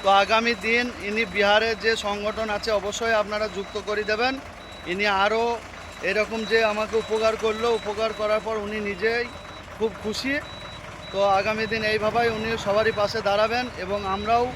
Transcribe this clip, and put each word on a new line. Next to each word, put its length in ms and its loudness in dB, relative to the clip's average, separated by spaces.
তো 60 4
আগামী 520 6
দিন 300 2
ইনি 180 0
বিহারে 560 4
যে 140 2
সংগঠন 540 -4
আছে, 220 -2
অবশ্যই 420 0
আপনারা 420 0
যুক্ত 300 -6
করে 180 -2
দেবেন। 360 0
ইনি 200 0
আরও 500 2
এরকম 440 0
যে 180 4
আমাকে 340 0
উপকার 380 2
করলো, 380 0
উপকার 440 -2
করার 280 2
পর 120 -2
উনি 220 -4
নিজেই 440 0
খুব 140 0
খুশি। 300 -2
তো 120 0
আগামী 420 2
দিন 180 -2
এইভাবেই 460 2
উনি 280 -2
সবারই 340 2
পাশে 300 0
দাঁড়াবেন 440 2
এবং 280 -4
আমরাও 500 2